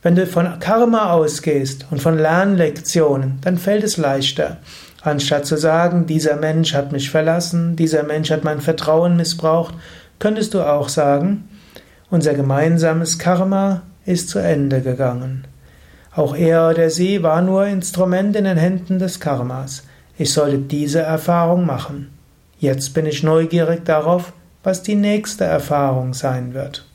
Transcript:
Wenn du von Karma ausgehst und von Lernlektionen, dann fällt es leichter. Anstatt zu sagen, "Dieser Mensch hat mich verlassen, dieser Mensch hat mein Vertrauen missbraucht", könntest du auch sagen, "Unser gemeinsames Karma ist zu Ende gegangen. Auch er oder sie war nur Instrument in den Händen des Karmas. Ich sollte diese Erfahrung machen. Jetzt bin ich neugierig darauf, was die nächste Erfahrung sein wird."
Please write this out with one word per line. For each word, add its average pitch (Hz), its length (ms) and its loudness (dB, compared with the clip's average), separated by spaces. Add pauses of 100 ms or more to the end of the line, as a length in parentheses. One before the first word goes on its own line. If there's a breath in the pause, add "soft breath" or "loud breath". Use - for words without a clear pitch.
Wenn 175 120 4
du 185 100 4
von 175 360 -2
Karma 220 500 2
ausgehst 151 800 0
und 147 100 -4
von 160 160 2
Lernlektionen, 156 1200 2
dann 180 180 0
fällt 196 240 0
es 208 140 -2
leichter. 147 600 -2 (440 loud breath)
Anstatt 147 440 0
zu 160 100 0
sagen, 165 500 2
"Dieser 156 300 2
Mensch 156 380 0
hat 139 180 -2
mich 139 180 -4
verlassen, 170 640 0
dieser 160 300 2
Mensch 156 260 -2
hat 156 140 0
mein 151 160 -2
Vertrauen 165 560 2
missbraucht", 165 580 0 (460 loud breath)
könntest 214 340 -2
du 190 60 2
auch 147 280 0
sagen, 151 600 0 (600 loud breath)
"Unser 156 260 2
gemeinsames 160 840 2
Karma 190 640 0 (220)
ist 180 240 -2
zu - 100 -4
Ende 143 420 0
gegangen. 131 640 -4 (680 soft breath)
Auch 147 220 0
er 165 340 4
oder 165 180 4
sie 180 360 0
war 165 180 2
nur 190 240 2
Instrument 185 680 0
in 196 80 0
den 185 140 2
Händen 180 420 0
des 180 180 -4
Karmas. 131 640 -6 (360 soft breath)
Ich 139 140 -2
sollte 143 260 2
diese 147 420 -2
Erfahrung 170 680 2
machen. 139 440 -6 (500)
Jetzt 135 340 -2
bin 156 120 0
ich 151 180 -4
neugierig 165 600 2
darauf, 165 480 0 (300)
was 185 220 -2
die 208 100 -2
nächste 208 520 0
Erfahrung 139 680 0
sein 127 400 -4
wird." 135 300 -10 (100)